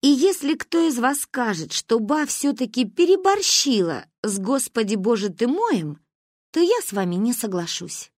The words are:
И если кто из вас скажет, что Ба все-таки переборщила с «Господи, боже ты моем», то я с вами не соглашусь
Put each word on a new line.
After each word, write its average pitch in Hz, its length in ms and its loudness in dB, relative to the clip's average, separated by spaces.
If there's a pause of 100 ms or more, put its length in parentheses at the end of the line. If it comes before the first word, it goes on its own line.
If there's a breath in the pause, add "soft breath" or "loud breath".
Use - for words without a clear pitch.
И 262 60 4
если 302 480 4
кто 330 320 0
из 254 100 0
вас 262 240 0
скажет, 160 520 -4
что - 260 0
Ба 285 260 0
все-таки 254 600 -2
переборщила 339 1200 2 (180)
с 151 160 -4
«Господи, 226 560 -2
боже 208 340 0
ты 220 180 -2
моем», 262 520 -2 (520)
то 320 100 0
я 403 200 4
с - 120 -8
вами 185 220 0
не 226 180 0
соглашусь 175 840 -6